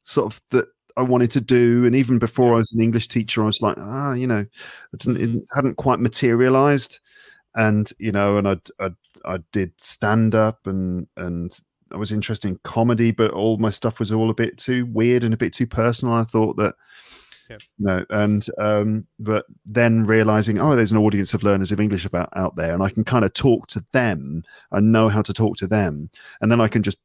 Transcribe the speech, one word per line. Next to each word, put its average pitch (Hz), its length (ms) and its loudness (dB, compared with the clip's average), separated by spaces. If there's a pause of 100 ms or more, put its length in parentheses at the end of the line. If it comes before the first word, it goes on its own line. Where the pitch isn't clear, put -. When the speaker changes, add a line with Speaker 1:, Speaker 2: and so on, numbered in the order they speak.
Speaker 1:
sort 110 320 -4
of - 160 -18
that 127 160 0 (320)
I 127 60 0
wanted 123 280 2
to 135 100 0
do, 120 440 4
and 120 100 2
even 131 220 2
before 120 360 2
I 117 40 4
was 113 160 0
an 113 80 0
English 113 260 0
teacher, 110 360 -2
I - 20 2
was 101 160 0
like, 107 180 0
"Ah, 135 340 -6
you 123 140 -4
know," 110 120 0 (540)
I - 40 -16
didn't, 123 240 -2
it 113 80 0
Speaker 2:
Mm-hmm. 117 100 -2 (160)
Speaker 1:
hadn't 135 220 -2
quite 127 220 0
materialized, 127 1000 2 (560)
and, 107 340 2 (100)
you 107 120 -4
know, 101 260 2
and 101 100 0
I'd, 95 140 -2 (180)
I'd, 95 160 -6 (280)
I 92 140 -8 (140)
did 95 260 -4
stand 110 580 0
up, 110 320 0
and, 92 400 -4 (100)
and 87 400 -8 (360)
I - 40 -12
was 104 140 -6
interested 107 360 -4
in 92 160 -6
comedy, 117 480 2
but 110 200 0
all 107 260 0
my 110 120 0
stuff 110 300 -6
was 104 120 -4
all 110 200 0
a - 20 -2
bit - 240 -4
too 127 300 -4
weird 120 360 2
and 113 100 0
a 113 40 -2
bit - 160 -2
too 120 140 -2
personal. 120 480 0
I 113 80 2
thought 110 340 0
that, 104 160 0 (760)
Speaker 2:
Yeah. 110 80 -18 (200)
Speaker 1:
you 101 80 -4
know, 92 240 0
and, 104 360 0 (120)
um, 107 480 -2 (140)
but 107 260 -2 (200)
then 113 400 2
realizing, 107 540 2
"Oh, 143 160 4
there's 110 160 2
an 110 60 4
audience 104 360 2
of 98 100 -2
learners 98 280 2
of 101 80 -2
English 101 260 0
about, 87 300 -4
out 92 220 -4
there, 82 160 -4
and 90 100 -2
I 98 60 0
can 110 160 -2
kinda 110 240 2
talk - 380 0
to - 260 -8
them. 82 500 -2 (300)
I 98 80 0
know 110 280 6
how 107 120 0
to 101 120 -4
talk 113 240 0
to 95 100 -6
them, 87 420 -2 (320)
and 113 100 2
then 117 100 4
I 110 60 4
can 104 160 0
just 101 220 -4